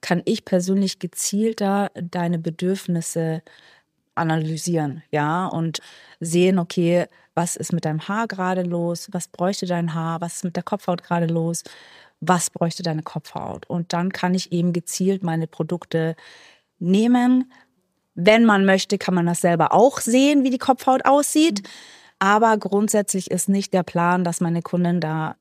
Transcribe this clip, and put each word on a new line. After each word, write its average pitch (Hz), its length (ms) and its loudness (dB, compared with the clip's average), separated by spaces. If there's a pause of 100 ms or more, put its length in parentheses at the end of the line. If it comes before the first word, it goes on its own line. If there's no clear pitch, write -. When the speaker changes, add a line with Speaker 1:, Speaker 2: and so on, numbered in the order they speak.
Speaker 1:
kann 175 260 -2
ich - 180 -2
persönlich 190 560 0
gezielter 202 880 -2 (100)
deine 175 380 -4
Bedürfnisse 165 1040 -4 (720)
analysieren, 160 960 -2
ja, 156 360 -2
und 165 340 -4 (400)
sehen, 175 400 2
okay, 170 460 0 (280)
was 170 220 -2
ist - 160 -6
mit 170 120 -2
deinem 156 220 -4
Haar 214 220 -4
gerade 185 340 -2
los, 175 480 -4
was 180 160 -6
bräuchte 185 400 -4
dein 170 280 -2
Haar, 165 260 -4
was 175 160 -8
ist - 80 -12
mit 175 100 -6
der 175 80 -4
Kopfhaut 180 400 -4
gerade 175 240 -2
los, 165 380 -2 (560)
was 170 280 0
bräuchte 170 360 -4
deine 156 180 -2
Kopfhaut. - 680 -10
Und 175 240 -4
dann 180 200 -2
kann 180 220 0
ich - 180 -4
eben 175 200 0
gezielt 185 520 -2
meine 165 240 -2
Produkte 165 680 -4 (640)
nehmen. 240 720 2 (640)
Wenn 214 300 6
man 202 220 4
möchte, 190 320 2
kann - 160 -2
man 170 120 2
das 175 140 -2
selber 170 320 2
auch 226 260 4
sehen, 269 460 4
wie 262 60 2
die 254 80 -2
Kopfhaut - 480 2
aussieht. 285 580 2
Speaker 2:
Mhm. - 40 -18 (520)
Speaker 1:
Aber 214 360 4
grundsätzlich 202 760 0
ist 180 160 -2
nicht 196 240 0
der 185 100 2
Plan, 175 400 0
dass 170 180 -2
meine 170 220 0
Kundin 175 380 0
da 156 400 -4